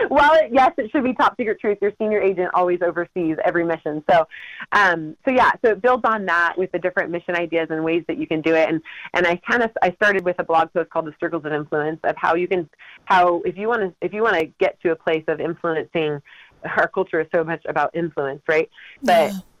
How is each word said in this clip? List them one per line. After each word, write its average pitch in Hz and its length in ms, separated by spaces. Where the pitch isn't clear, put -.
While 294 260
it, 302 180
yes, 262 240
it 220 140
should 294 120
be 247 120
top - 220
secret 226 220
truth, 208 220
your 202 160
senior 214 240
agent 185 320
always 180 300
oversees 170 600
every 170 220
mission. 156 440
So, 160 180
um, 170 540
so 269 80
yeah, 247 180
so 226 60
it 196 100
builds 247 240
on 220 200
that 170 300
with 180 160
the 180 60
different 175 320
mission 175 260
ideas 165 360
and 160 120
ways 165 240
that 156 100
you 156 100
can 160 140
do 160 120
it. 160 160
And, 160 100
and 180 100
I 175 120
kind 233 260
of, 226 80
I 185 120
started 196 300
with 175 140
a 175 60
blog 165 280
post 165 200
called 165 160
The 147 120
Circles 165 260
of 151 60
Influence 151 520
of 151 120
how 160 200
you 180 120
can, 180 220
how, 175 380
if 175 140
you 202 100
wanna, 220 240
if 175 120
you 214 80
wanna 190 240
get 185 220
to 175 100
a 160 40
place 160 320
of 156 140
influencing, 156 800
our 165 240
culture 185 320
is 160 140
so 170 100
much 160 220
about 151 300
influence, 151 520
right? 160 220
But 190 320